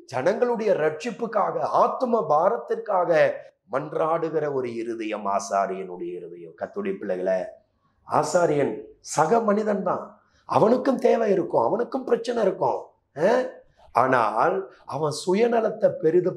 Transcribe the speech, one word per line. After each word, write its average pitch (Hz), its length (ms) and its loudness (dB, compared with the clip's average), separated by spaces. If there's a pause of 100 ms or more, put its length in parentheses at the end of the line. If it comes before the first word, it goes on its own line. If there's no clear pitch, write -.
ஜனங்களுடைய 208 680 0
ரட்சிப்புக்காக, 165 1000 -2
ஆத்தும 226 560 2
பாரத்திற்காக 175 1000 2 (400)
மன்றாடுகிற 156 840 -2
ஒரு 123 200 -4
இருதயம் 110 520 -6
ஆசாரியனுடைய 95 920 -2
இருதயம். 85 420 -14
கர்த்தருடைய 101 400 -6
பிள்ளைகளே, 92 480 -4 (680)
ஆசாரியன் 147 680 0 (180)
சக - 400 2
மனிதன் 208 440 0
தான். 156 380 -6 (240)
அவனுக்கும் 233 520 4
தேவை 226 340 4
இருக்கும், 156 340 2
அவனுக்கும் 233 380 -2
பிரச்சனை 233 380 -2
இருக்கும். 151 400 0 (360)
ஆ? 190 180 4 (560)
ஆனால் 127 800 2 (140)
அவன் 143 280 -4 (120)
சுயநலத்தை 220 640 2
பெரிது 170 480 2